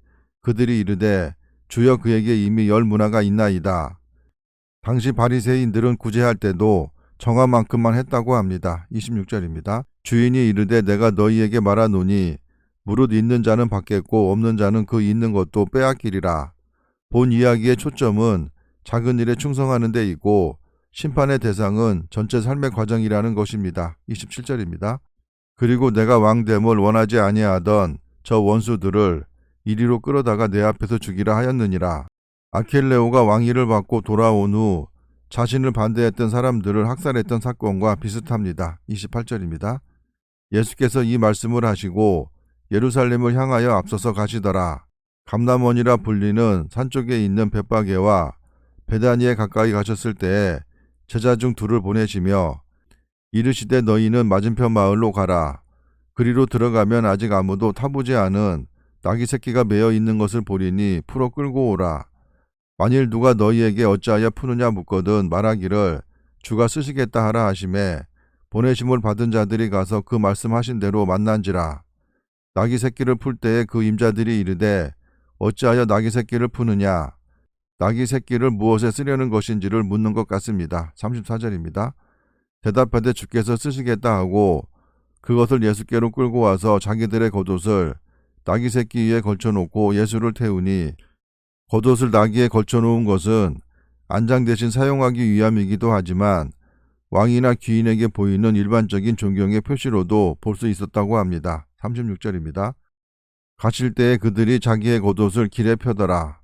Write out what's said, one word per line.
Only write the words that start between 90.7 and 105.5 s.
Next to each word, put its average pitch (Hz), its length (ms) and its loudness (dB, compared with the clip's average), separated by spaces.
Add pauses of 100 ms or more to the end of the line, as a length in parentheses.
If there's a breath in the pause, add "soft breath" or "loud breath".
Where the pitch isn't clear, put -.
겉옷을 117 420 2
나귀에 110 380 4
걸쳐놓은 117 560 0
것은 98 540 0 (500)
안장 120 360 0
대신 117 260 0
사용하기 131 500 0
위함이기도 107 720 2
하지만 92 600 0 (580)
왕이나 120 440 2
귀인에게 113 540 0
보이는 101 480 0
일반적인 101 600 0
존경의 101 440 -2
표시로도 104 800 -2
볼 107 160 -4
수 117 120 -4
있었다고 101 500 -2
합니다. 85 480 -4 (120)
삼십육 117 420 -8
절입니다. 95 540 -6 (840)
가실 117 360 -2
때에 123 220 4
그들이 110 440 2
자기의 113 400 0
겉옷을 101 480 2
길에 113 280 0